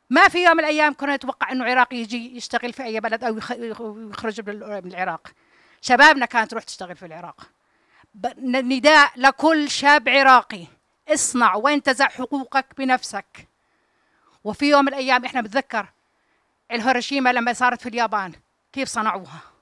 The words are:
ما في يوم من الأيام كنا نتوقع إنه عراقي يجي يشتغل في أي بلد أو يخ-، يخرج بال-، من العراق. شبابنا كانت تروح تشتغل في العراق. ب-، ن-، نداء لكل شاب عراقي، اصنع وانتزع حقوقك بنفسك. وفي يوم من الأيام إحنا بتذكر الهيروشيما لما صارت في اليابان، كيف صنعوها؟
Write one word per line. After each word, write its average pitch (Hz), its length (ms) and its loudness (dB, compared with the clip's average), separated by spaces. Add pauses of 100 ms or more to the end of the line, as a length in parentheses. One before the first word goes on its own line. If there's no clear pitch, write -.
(100)
ما 349 180 6
في 359 160 0
يوم 330 120 6
من 330 40 0
الأيام 302 340 0
كنا 277 220 -4
نتوقع 262 360 -6
إنه 254 120 -4
عراقي 247 320 0
يجي 233 400 -10
يشتغل 240 360 -6
في 269 120 -12
أي 220 160 -6
بلد 220 240 -6
أو 226 140 -4
يخ-، 220 140 -10 (580)
يخرج 214 300 -8
بال-، 208 440 -12
من 180 60 -12
العراق. 180 380 -8 (520)
شبابنا 269 460 6
كانت 220 240 -2
تروح 226 120 -10
تشتغل 180 340 -14
في - 100 -20
العراق. 160 340 -18 (760)
ب-، 214 240 -8
ن-، 254 380 -2
نداء 285 400 6
لكل 285 540 2
شاب 277 380 2
عراقي، 254 580 4 (420)
اصنع 247 460 2
وانتزع 269 540 0
حقوقك 262 580 -4 (120)
بنفسك. 254 680 -6 (960)
وفي 247 260 -2
يوم 285 140 6
من 277 40 -2
الأيام 262 360 0
إحنا 254 160 -6
بتذكر 220 520 -6 (800)
الهيروشيما 247 600 0
لما 240 200 -2
صارت 233 300 -2
في 247 60 -12
اليابان، 208 440 -4 (400)
كيف 262 160 -6
صنعوها؟ 185 520 -6 (220)